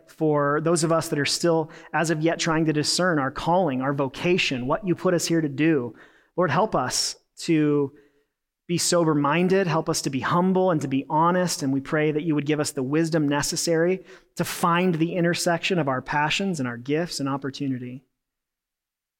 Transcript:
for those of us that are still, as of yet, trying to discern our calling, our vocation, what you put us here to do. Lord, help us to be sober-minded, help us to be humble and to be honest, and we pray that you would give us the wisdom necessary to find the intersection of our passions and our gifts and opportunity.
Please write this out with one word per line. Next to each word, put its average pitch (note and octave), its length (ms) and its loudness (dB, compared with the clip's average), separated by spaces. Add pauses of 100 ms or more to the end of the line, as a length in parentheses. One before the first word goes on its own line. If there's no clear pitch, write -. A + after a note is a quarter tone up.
for D3 560 0
those E3 200 2
of D#3+ 80 0
us E3 180 0
that D3 100 -2
are C#3 60 0
still, D#3+ 440 0 (240)
as D#3 160 0
of D#3 120 0
yet, E3 180 0
trying E3 260 0
to D#3 80 2
discern D#3 460 0
our C3+ 120 -2
calling, D#3+ 500 0
our C#3+ 120 -2
vocation, C#3 720 -2
what E3+ 220 -2
you E3 80 2
put F#3 180 0
us E3 140 0
here E3 140 2
to D3+ 80 -2
do. C#3 440 0 (420)
Lord, F3 140 0
help G3 240 0
us B2+ 420 -2 (260)
to D3 520 2 (720)
be E3+ 120 -2
sober-minded, E3+ 880 2
help D#3+ 220 0
us D#3 140 -2
to D3+ 60 -2
be C3+ 120 -4
humble F#3 500 2
and D#3 100 2
to C#3+ 60 -6
be C3+ 220 -2
honest, E3+ 540 2
and C3+ 100 0
we C3+ 80 -2
pray D3+ 320 0
that D3+ 100 -2
you E3 100 0
would C#3+ 120 0
give D3+ 160 0
us D3 100 -2
the C#3 100 -6
wisdom D#3 460 0
necessary E3 760 0 (320)
to F3 80 -2
find F3 500 2
the E3 200 0
intersection E3+ 640 0
of C#3+ 100 0
our B2+ 120 -2
passions D#3 580 -2
and B2+ 80 -2
our A#2+ 100 -6
gifts D3+ 420 -4
and C#3 80 -4
opportunity. C3+ 760 -6 (1160)